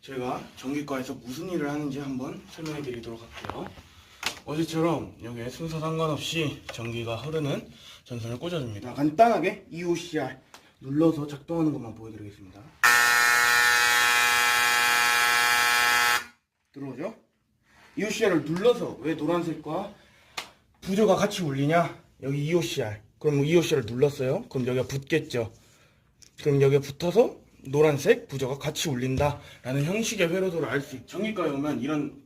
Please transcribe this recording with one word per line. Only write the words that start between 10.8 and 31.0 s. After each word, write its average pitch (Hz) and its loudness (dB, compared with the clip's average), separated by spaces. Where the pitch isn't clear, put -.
눌러서 147 2
작동하는 156 -2
것만 113 -10
보여드리겠습니다. 104 -18
들어오죠? 139 -10
이오씨알을 202 0
눌러서 180 0
왜 156 -2
노란색과 160 -4
부저가 190 4
같이 202 -2
울리냐? 147 0
여기 143 -4
이오씨알. 147 -2
그럼 143 2
이오씨알을 156 2
눌렀어요. 139 0
그럼 127 -2
여기가 127 0
붙겠죠. 135 -2
그럼 143 4
여기에 139 6
붙어서 175 2
노란색 151 4
부저가 135 -4
같이 151 -4
울린다라는 135 -2
형식의 196 -2
회로도를 170 -2
알 139 -2
수 135 -12
있죠. - -16